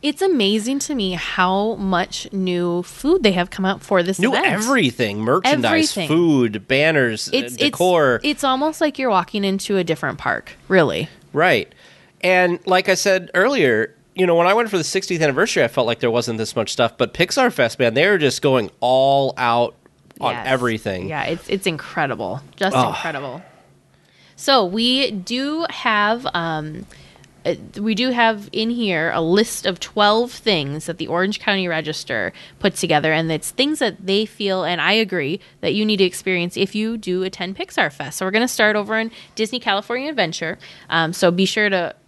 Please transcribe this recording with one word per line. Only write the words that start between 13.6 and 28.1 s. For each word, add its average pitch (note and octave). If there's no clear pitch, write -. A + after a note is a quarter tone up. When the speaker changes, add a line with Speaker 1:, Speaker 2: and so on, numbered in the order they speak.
Speaker 2:
you F#3
know, E3+
when E3+
I F#3+
went A3+
for G3
the E3
sixtieth F3+
anniversary, D3+
I A#2+
felt A#2+
like A#2
there A#2+
wasn't A#2
this A2
much A2
stuff. A#2
But -
Pixar A#3
Fest, -
man, A#2+
they C#3
are G3+
just C#3+
going B2+
all C3+
out A#2+
on B2+
Speaker 1:
Yes. A#2+
Speaker 2:
everything. A2
Speaker 1:
Yeah, D3+
it's, E3+
it's G3
incredible. C3+
Just F#3
Speaker 2:
Oh. B2
Speaker 1:
incredible. C#3+
So C4
we A#3+
do C4+
have, A3
um, D#3
uh, -
we A3
do B3